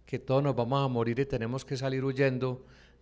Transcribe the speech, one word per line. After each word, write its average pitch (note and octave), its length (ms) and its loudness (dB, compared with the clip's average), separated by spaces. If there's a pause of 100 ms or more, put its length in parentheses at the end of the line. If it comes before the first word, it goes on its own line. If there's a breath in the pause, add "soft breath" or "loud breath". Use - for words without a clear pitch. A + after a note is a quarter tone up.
que B2+ 140 -6
todos C3 240 2
nos C#3 120 2
vamos B2 300 2
a C3+ 40 0
morir A#2+ 300 0
y C#3 60 0
tenemos B2+ 400 -4
que C#3 140 -6
salir C3 260 -2
huyendo B2+ 640 0 (360 loud breath)